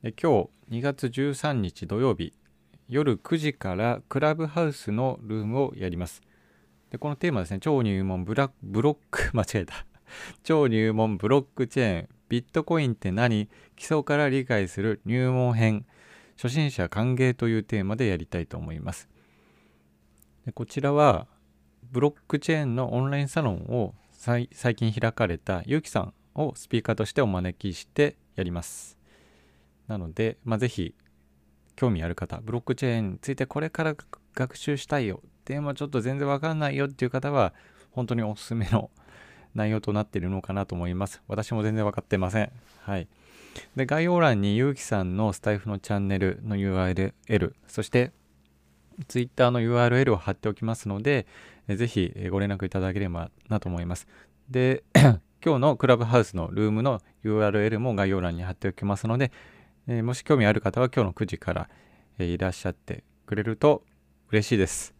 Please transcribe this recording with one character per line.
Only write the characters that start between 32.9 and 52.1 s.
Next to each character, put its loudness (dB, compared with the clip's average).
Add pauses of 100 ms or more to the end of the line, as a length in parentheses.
ー -2
ン -4
に -12
つ -8
い -4
て -4
こ -8
れ -6
か -6
ら -2 (380)
学 -4
習 -4
し -8
た -2
い 0
よ、 -6 (240)
で -6
も -4
ち -8
ょ -4
っ -8
と 0
全 -2
然 0
わ 0
か -2
ん -2
な 0
い -4
よ 0
っ -4
て -4
い 0
う -2
方 -2
は、 2 (380)
本 -4
当 -2
に 0
お -4
す -16
す -6
め -2
の 2 (640)
内 0
容 0
と -2
な 2
っ -2
て -6
い -2
る -4
の -2
か -8
な -2
と -8
思 -4
い -2
ま -2
す。 -14
私 -4
も 0
全 0
然 0
わ 2
か -6
っ -20
て 0
ま 0
せ 0
ん。 -6 (300)
は -4
い。 -6 (680)
で、 0
概 0
要 2
欄 4
に 2
ゆ 4
う -2
き -16
さ -2
ん -2
の 2
ス -6
タ 0
イ 0
フ -6
の -4
チ -8
ャ 0
ン 0
ネ 0
ル 0
の -4
ユ 0
ー 0
ア 2
ー 0
ル -2 (140)
エ 2
ル、 -2 (120)
そ -6
し -8
て、 2 (960)
Twitter 2
の 0
ユ 2
ー 6
ア 6
ー 6
ル 6
エ 6
ル 4
を 2
貼 -4
っ -2
て -4
お -2
き -6
ま -2
す -8
の -4
で、 0 (420)
え、 0
ぜ 0
ひ、 0